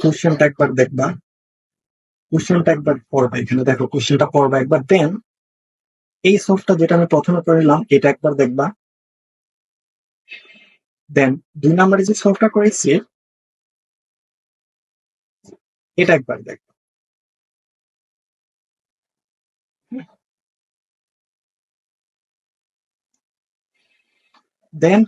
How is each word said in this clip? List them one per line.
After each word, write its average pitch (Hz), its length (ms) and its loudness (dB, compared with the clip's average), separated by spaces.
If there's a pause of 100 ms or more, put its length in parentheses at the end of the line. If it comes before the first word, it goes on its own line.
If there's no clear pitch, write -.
কোশ্চেনটা 156 480 0
একবার 143 200 -2 (100)
দেখবা, 131 260 -2 (1300)
কোশ্চেনটা 165 440 0
একবার 147 200 -2 (160)
পড়বা। 127 300 -2
এখানে 127 280 -2
দেখো, 127 220 0
কোশ্চেনটা 143 420 0
পড়বা 135 280 2
একবার, 147 180 0 (100)
then 170 200 2 (1120)
এই 196 120 4 (100)
সলভটা 196 340 0
যেটা 165 180 2
আমি 170 160 2
প্রথমে 170 320 0
করে 165 140 2
নিলাম, 147 200 2 (140)
এটা 143 200 4
একবার 156 180 -4 (100)
দেখবা, 131 240 -2 (2500)
then 135 220 2 (280)
দুই 151 200 2
নম্বরে 190 280 2
যে 214 140 0
সলভটা 202 340 2
করেছি, 208 340 0 (3000)
এটা 175 200 2
একবার 123 200 -8 (100)
দেখবা। - 240 -20 (4000)
Then 170 340 2